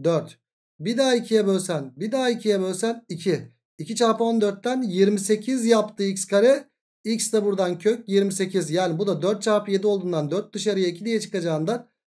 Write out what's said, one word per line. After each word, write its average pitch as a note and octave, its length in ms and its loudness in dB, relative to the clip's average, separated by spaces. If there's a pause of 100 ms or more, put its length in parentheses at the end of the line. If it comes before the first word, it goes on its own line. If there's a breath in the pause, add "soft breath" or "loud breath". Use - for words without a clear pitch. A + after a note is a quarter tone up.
dört. E3 340 0 (420)
Bir A3+ 180 -4
daha C4 160 4
ikiye A3 320 2
bölsen, F3+ 500 -2
bir G#3 160 -4
daha C4 180 0
ikiye G#3+ 300 0
bölsen F#3+ 480 -4
iki. E3 440 -4 (260)
İki A3 180 -8
çarpı A3+ 280 2
on A3+ 160 2
dörtten G#3 420 -2
yirmi G3 380 2
sekiz A3+ 460 0
yaptı G#3+ 360 2
x G3 220 -2
kare. B3+ 460 4 (340)
X A3 280 -2
de G#3+ 120 2
buradan F#3+ 340 0
kök A3+ 300 -2
yirmi G3 240 2
sekiz. F#3 380 -2
Yani E3+ 280 0
bu G3+ 80 -2
da D#3+ 160 -2
dört G3 200 -2
çarpı G#3 280 0
yedi G3 160 0
olduğundan F3+ 440 -2
dört G3 240 -6
dışarıya G3 340 0
iki E3+ 160 -8
diye A3+ 160 0
çıkacağından E3+ 680 -4 (240)